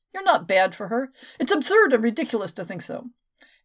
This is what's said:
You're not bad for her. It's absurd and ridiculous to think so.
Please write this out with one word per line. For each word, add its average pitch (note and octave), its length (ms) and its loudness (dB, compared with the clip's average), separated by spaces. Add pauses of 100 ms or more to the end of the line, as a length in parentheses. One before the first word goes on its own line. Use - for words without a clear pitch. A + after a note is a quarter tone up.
(120)
You're F#4+ 120 -10
not D4+ 240 2
bad F#3+ 260 2
for G3+ 140 -10
her. B3+ 240 -4 (260)
It's F4+ 140 2
absurd F#4+ 400 4
and A3+ 100 4
ridiculous A3+ 500 -2
to F#3+ 120 -10
think F3+ 180 -8
so. - 280 -8 (540)